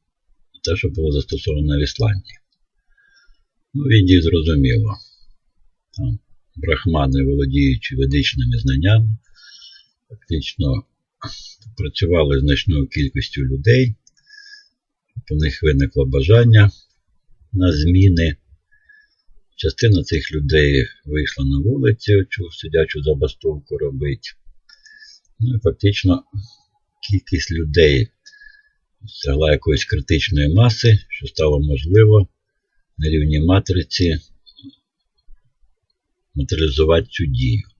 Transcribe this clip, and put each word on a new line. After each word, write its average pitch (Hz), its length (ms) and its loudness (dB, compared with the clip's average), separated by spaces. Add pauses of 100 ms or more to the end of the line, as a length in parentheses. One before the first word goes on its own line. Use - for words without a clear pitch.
(540)
і - 100 -20
та, 82 120 -2
що - 140 -4
була 78 220 -4
застосована 73 640 -4
в 71 60 0
Ісландії. 101 540 -4 (1400)
Ну, 143 100 -6
в - 80 0
Індії 92 300 6
зрозуміло. 78 720 0 (1040)
Там 117 220 -6 (360)
брахмани, 73 680 -2
володіючи 117 720 -2
ведичними 131 640 -2
знаннями, 107 580 2 (920)
фактично 80 720 -6 (960)
працювали 76 600 0
з 65 40 0
значною 71 460 0
кількістю 69 540 -6
людей, 107 540 0 (1400)
у 78 40 -4
них 76 280 -2
виникло 69 420 2
бажання 104 680 6 (840)
на 90 180 2
зміни. 82 680 2 (1160)
Частина 95 480 0
цих - 280 -6
людей 71 560 2 (180)
вийшла 73 400 -4
на 69 140 0
вулицю, 110 720 0
цю 87 200 -10
сидячу 78 520 -4
забастовку 76 760 -4
робить. 71 580 -6 (1040)
Ну 123 160 -2
і 110 40 -2
фактично - 640 0 (840)
кількість - 420 -4
людей 76 560 0 (1000)
сягла 73 440 -2
якоїсь 73 340 0
критичної 73 680 -2
маси, 110 460 4 (100)
що - 180 -14
стало 76 320 0
можливо 90 680 4 (720)
на 76 120 -2
рівні 76 300 0
матриці 85 800 0 (2250)
матеріалізувати 78 720 0
цю - 160 -6
дію. 65 380 -2 (160)